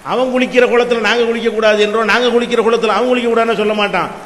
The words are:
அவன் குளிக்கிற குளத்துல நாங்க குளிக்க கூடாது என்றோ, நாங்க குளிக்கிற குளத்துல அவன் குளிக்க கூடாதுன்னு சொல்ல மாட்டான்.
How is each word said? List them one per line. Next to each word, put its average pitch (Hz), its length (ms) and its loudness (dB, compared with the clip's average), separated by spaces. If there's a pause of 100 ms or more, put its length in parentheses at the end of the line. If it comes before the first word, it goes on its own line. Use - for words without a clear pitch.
அவன் 226 240 -2
குளிக்கிற 247 380 2
குளத்துல 240 340 0
நாங்க 220 240 0
குளிக்க 233 260 -2
கூடாது 214 320 2
என்றோ, 208 220 0
நாங்க 220 240 2
குளிக்கிற 240 300 0
குளத்துல 226 300 0
அவன் 220 200 0
குளிக்க 247 220 0
கூடாதுன்னு 226 260 0
சொல்ல 214 180 -2
மாட்டான். 185 380 -2 (140)